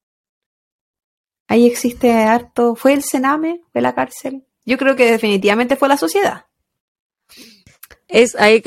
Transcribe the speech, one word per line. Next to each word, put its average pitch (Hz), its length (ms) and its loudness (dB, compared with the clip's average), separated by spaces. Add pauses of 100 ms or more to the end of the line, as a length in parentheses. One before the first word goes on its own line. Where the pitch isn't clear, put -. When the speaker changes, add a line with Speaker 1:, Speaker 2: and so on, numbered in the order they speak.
(1500)
Speaker 1:
Ahí 233 180 4
existe 240 460 -2
harto. 233 600 0
¿Fue 262 180 2
el 277 100 -2
cename? 311 580 -4 (100)
¿Fue 240 100 -4
la 247 140 -2
cárcel? 262 500 -10 (200)
Yo 247 120 -2
creo 269 200 0
que 247 120 4
definitivamente 226 680 0
fue 269 100 0
la 277 80 2
sociedad. 330 500 -4 (1600)
Speaker 2:
Es, 233 260 2
ahí, 214 320 4